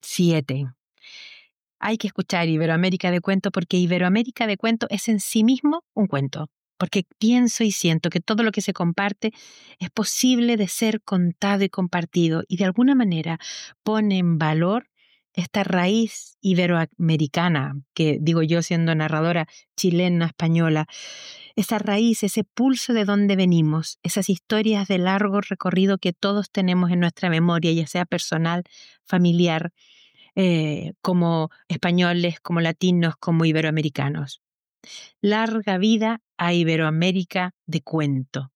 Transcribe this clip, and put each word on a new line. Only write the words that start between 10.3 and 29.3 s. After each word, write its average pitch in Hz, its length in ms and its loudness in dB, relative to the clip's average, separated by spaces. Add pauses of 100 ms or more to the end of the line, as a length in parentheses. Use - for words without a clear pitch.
de 202 100 0
ser 220 360 -2
contado 196 600 0
y 190 60 0
compartido, 170 800 0
y 175 100 -6
de 202 80 0
alguna 240 300 2
manera 165 440 0 (440)
pone 214 340 0
en 175 220 2
valor 165 500 0 (440)
esta 185 300 -4
raíz 190 800 -2
iberoamericana, 165 1300 0 (180)
que 156 260 0
digo 165 220 2
yo 165 220 0
siendo 165 320 0
narradora 156 500 0 (300)
chilena, 175 500 2
española, 160 600 0 (680)
esa 220 220 -2
raíz, 208 460 2
ese 208 200 -2
pulso 247 500 0
de 220 120 2
donde 202 300 2
venimos, 160 680 2
esas 190 300 -2
historias 214 560 0
de 190 100 0
largo 196 440 0
recorrido 190 580 0
que 180 120 -2
todos 202 380 -2
tenemos 180 400 2
en 175 120 2
nuestra 175 280 0
memoria, 170 420 2
ya 165 140 0
sea 175 200 -4
personal, 170 580 -4 (420)
familiar, 175 680 2 (680)